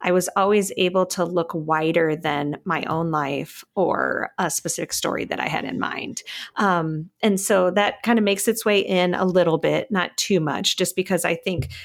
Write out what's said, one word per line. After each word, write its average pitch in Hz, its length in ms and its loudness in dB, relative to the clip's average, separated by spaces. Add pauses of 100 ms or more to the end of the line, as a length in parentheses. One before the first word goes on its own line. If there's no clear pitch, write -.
I 180 120 0
was 180 240 2
always 202 400 2
able 185 300 2
to 185 180 -2
look 170 300 -2
wider 160 600 2
than 147 480 -2
my 160 200 -2
own 165 260 -2
life 143 540 -4 (100)
or - 640 0
a 175 120 0
specific - 420 -6
story - 320 -4
that - 160 -6
I - 80 -2
had - 160 -4
in - 140 -6
mind. - 440 -6 (340)
Um, 165 540 0 (120)
and 196 180 2
so 185 300 4
that 202 320 0
kind 233 160 4
of 214 60 4
makes 202 240 2
its 226 160 -2
way 208 160 4
in 180 340 2
a 190 100 0
little 170 340 4
bit, 151 320 0
not 185 260 -2
too 185 240 2
much, - 360 -2
just 180 200 0
because 185 280 0
I 170 100 2
think 175 360 -4 (140)